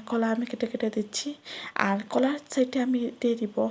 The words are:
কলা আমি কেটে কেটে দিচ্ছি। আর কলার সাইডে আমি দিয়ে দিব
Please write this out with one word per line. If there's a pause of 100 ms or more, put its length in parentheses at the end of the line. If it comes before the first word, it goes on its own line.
কলা
আমি
কেটে
কেটে
দিচ্ছি। (600)
আর (140)
কলার (160)
সাইডে
আমি (220)
দিয়ে
দিব (160)